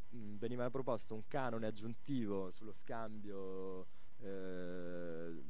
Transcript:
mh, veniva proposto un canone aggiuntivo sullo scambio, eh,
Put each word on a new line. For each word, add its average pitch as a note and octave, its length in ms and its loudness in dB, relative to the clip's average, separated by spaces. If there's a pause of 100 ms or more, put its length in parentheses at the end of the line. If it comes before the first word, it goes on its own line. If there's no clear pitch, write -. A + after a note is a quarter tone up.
mh, G#2 300 0
veniva A#2+ 320 0
proposto B2 440 0
un A2 140 -2
canone A#2 380 2
aggiuntivo G#2+ 840 2
sullo G#2 220 0
scambio, G2 1160 0 (340)
eh, F2 1300 0